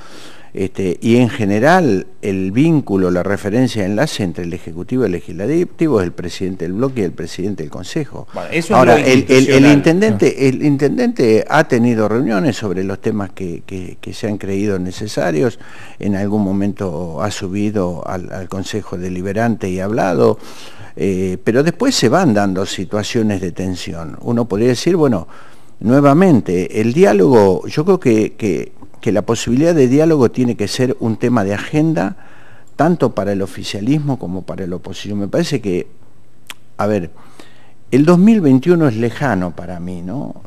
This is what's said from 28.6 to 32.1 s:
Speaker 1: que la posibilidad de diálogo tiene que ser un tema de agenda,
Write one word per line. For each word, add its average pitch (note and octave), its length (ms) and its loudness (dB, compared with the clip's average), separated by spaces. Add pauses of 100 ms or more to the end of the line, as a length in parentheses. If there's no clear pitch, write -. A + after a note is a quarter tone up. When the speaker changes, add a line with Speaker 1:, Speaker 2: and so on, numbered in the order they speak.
Speaker 1:
que G#2+ 120 0
la G2 100 2
posibilidad C3 540 2
de C3+ 100 6
diálogo C#3+ 460 4
tiene A#2+ 240 0
que G#2 100 -2
ser B2+ 320 -2
un A2 200 -2
tema A#2+ 260 2
de G2+ 100 0
agenda, D#3 640 -2 (580)